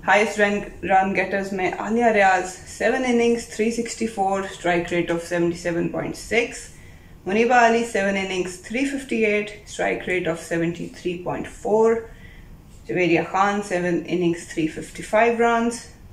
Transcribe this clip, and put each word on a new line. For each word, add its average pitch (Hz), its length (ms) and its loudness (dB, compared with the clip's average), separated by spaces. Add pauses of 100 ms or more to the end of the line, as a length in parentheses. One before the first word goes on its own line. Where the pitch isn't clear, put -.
हाईएस्ट 208 360 4
रैंक 202 260 2 (180)
रन 190 280 4
गेटर्स 190 400 -2
में 185 200 -2
आलिया 226 380 2
रियाज 190 340 4
सेवन - 600 -2
इनिंग्स 233 500 2
थ्री 226 160 0
सिक्सटी 233 360 -4
फ़ोर, 196 420 -2
strike 175 400 -2
rate 170 280 0
of 170 40 -4 (120)
seventy 170 340 0
seven 170 220 -2
point - 280 -6
six, - 400 -2 (720)
मुनीबा 233 300 4
अली 233 280 6
सेवन 196 320 0
इनिंग्स 190 480 -4
थ्री 262 220 -2
फिफ्टी 277 360 -2
एट, 208 460 -2
strike - 400 -4
rate 180 260 0
of 165 40 -8 (140)
seventy 170 360 -2 (120)
three 175 160 -4 (120)
point 139 180 -6 (200)
four, 220 300 4 (920)
जवेरिया 170 340 2
खान 202 400 2
सेवन 175 460 -2
इनिंग्स 170 420 0
थ्री 160 180 -2
फिफ्टी - 340 -10
फ़ाइव 226 360 2
runs, 233 360 2 (380)